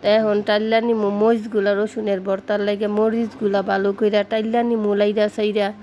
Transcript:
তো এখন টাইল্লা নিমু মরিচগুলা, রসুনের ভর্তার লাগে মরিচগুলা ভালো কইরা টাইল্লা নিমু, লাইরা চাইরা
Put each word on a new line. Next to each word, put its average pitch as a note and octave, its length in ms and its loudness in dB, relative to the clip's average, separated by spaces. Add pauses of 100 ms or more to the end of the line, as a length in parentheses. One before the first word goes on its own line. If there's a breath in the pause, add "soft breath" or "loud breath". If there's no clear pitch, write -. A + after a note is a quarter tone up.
তো - 60 -2 (100)
এখন G#3+ 200 2 (100)
টাইল্লা A3 300 2 (100)
নিমু G#3+ 200 2 (140)
মরিচগুলা, G#3+ 500 0 (100)
রসুনের G#3+ 460 -2
ভর্তার G3+ 400 -2
লাগে G#3 200 -2 (100)
মরিচগুলা A3 640 0 (100)
ভালো G3 180 0 (100)
কইরা G#3 220 2 (100)
টাইল্লা A3 380 0
নিমু, A3 200 0 (120)
লাইরা G#3 240 2 (120)
চাইরা G#3 300 0 (160)